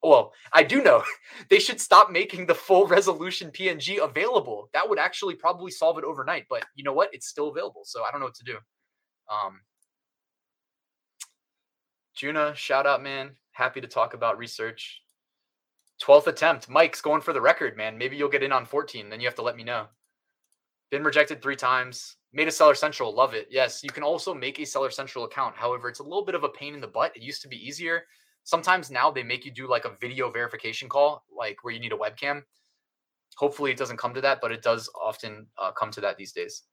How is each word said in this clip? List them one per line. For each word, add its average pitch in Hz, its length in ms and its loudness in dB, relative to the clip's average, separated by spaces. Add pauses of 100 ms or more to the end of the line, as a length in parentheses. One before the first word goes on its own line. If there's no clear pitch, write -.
Well, 135 280 8 (220)
I 160 80 8
do 277 220 4
know 135 200 8 (220)
<laughs> - 240 -20
they 190 80 8
should 165 240 0
stop 190 300 8
making 180 340 -2
the 165 80 2
full 190 320 6
resolution 180 640 2
P 185 180 -6
N 165 120 -4
G 175 180 -4
available. 147 760 -2
That 175 160 0
would 196 120 0
actually 180 340 -2
probably 170 380 -4
solve 160 260 0
it 160 60 -8
overnight. 151 480 -6
But 131 140 -6 (100)
you 139 80 -18
know 139 100 -2
what? 185 200 2
It's - 140 -16
still 151 220 -6
available. 170 340 -10
So 117 200 -10
I 107 80 -4
don't 143 80 -8
know 135 80 -6
what 120 80 -12
to - 80 -20
do. 117 140 -10 (680)
Um, 98 340 -6 (2500)
Juna, 151 400 -2
shout 139 300 0
out, 135 160 2
man. 139 300 -8 (220)
Happy 127 280 -2
to 123 60 -14
talk 117 260 0
about 117 240 -2
research. 117 640 -10 (1000)
Twelfth 147 280 8
attempt. 156 420 0
Mike's 160 320 4
going 156 200 2
for 170 120 -4
the 131 80 0
record, 127 340 2
man. 110 220 -6
Maybe 131 200 -4
you'll 147 120 0
get 139 140 0
in 139 80 -2
on 127 160 0
fourteen. 139 420 -6
Then 110 100 -12
you 120 60 -6
have 120 100 -2
to 123 60 -10
let 117 160 -4
me 117 60 -18
know. 113 240 -6 (1040)
Been 143 120 -4
rejected 151 380 2
three 135 140 -4
times. 127 600 -2 (160)
Made 151 140 0
a 160 40 -4
Seller 151 240 8
Central. 135 400 -4
Love 123 180 2
it. 107 160 -8
Yes, 127 340 -2
you 143 60 -10
can 151 140 -10
also 165 280 -2
make 143 280 -8
a 151 60 -8
Seller 135 260 -4
Central 131 340 -10
account. 127 300 -6
However, 120 340 -4
it's 120 120 -16
a - 20 -14
little 175 200 -6
bit 185 120 -6
of 156 80 -4
a 147 60 -2
pain 147 260 -14
in 143 60 -14
the 117 60 -12
butt. - 300 -2
It 113 60 -18
used 143 180 -12
to 143 60 -20
be 127 100 -16
easier. 165 460 -6 (400)
Sometimes 170 460 0
now 135 220 2
they 131 120 -6
make 123 200 -6
you 139 80 -14
do, 131 160 -14
like, 120 160 0
a 107 160 -8
video 123 320 -6
verification 117 560 -8
call, 143 380 0 (100)
like, 107 280 -8
where 117 100 -10
you 117 80 -10
need 117 100 -8
a 107 60 -4
webcam. 139 460 -6 (920)
Hopefully 143 360 -2
it 123 60 -2
doesn't 123 200 -6
come 120 160 -4
to 131 80 -8
that, 135 180 0
but 117 140 -4
it 117 80 -12
does 117 280 0 (140)
often, 107 440 -8 (100)
uh, 92 160 -4
come 107 180 -6
to 104 80 -14
that 101 160 2
these 98 160 -16
days. 87 420 -8